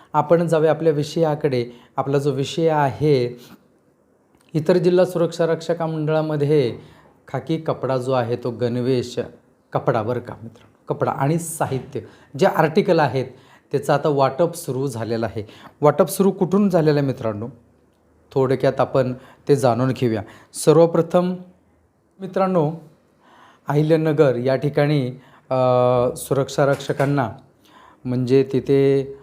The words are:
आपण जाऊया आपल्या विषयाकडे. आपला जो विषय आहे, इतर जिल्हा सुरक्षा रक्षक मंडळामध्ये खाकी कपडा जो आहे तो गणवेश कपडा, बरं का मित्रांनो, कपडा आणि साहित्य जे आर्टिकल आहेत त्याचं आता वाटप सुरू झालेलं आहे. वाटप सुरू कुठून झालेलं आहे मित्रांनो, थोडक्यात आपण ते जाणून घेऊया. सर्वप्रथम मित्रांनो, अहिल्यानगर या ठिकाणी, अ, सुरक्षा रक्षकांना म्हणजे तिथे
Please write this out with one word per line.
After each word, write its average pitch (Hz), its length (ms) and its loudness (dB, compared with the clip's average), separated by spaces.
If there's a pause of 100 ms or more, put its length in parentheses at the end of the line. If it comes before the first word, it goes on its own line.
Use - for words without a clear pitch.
(140)
आपण 165 340 2
जाऊया 156 240 4
आपल्या 156 220 2
विषयाकडे. 147 720 -2 (320)
आपला 139 200 -2
जो 143 140 0
विषय 139 360 -2
आहे, 135 720 0 (1120)
इतर 165 240 2
जिल्हा 180 280 4
सुरक्षा 170 400 -2
रक्षक 165 360 -2
मंडळामध्ये 156 960 0 (500)
खाकी 160 300 -6
कपडा 131 400 -4
जो 123 140 -4
आहे 120 240 -2
तो 123 160 -6
गणवेश 123 680 -2 (540)
कपडा, 123 280 0
बरं 117 180 -4
का 107 140 -12 (100)
मित्रांनो, - 500 -12
कपडा 120 180 -2
आणि 151 280 0
साहित्य 131 600 -6 (400)
जे 190 60 4
आर्टिकल 165 540 2
आहेत 131 260 0 (460)
त्याचं 143 220 0
आता 143 160 0
वाटप 139 460 0
सुरू 135 320 -6
झालेलं 113 380 -4
आहे. 107 180 -8 (380)
वाटप 147 280 4
सुरू 196 220 2
कुठून 196 380 0
झालेलं 156 300 2
आहे 139 80 0
मित्रांनो, 110 400 -6 (840)
थोडक्यात 131 480 2
आपण 127 340 0 (340)
ते 143 80 4
जाणून 123 360 2
घेऊया. 110 300 -2 (320)
सर्वप्रथम 170 840 2 (840)
मित्रांनो, 185 520 -2 (960)
अहिल्यानगर 151 680 2
या 127 200 0
ठिकाणी, 147 520 0 (420)
अ, 131 60 -2 (600)
सुरक्षा 139 480 -2
रक्षकांना 139 640 0 (760)
म्हणजे 127 480 2
तिथे 135 680 2